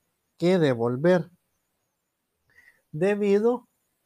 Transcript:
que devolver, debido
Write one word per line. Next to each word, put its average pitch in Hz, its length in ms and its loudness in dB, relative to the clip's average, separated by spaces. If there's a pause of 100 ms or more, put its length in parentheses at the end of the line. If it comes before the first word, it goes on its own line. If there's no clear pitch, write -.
(380)
que 180 220 0
devolver, 139 720 0 (1600)
debido 208 760 -2 (380)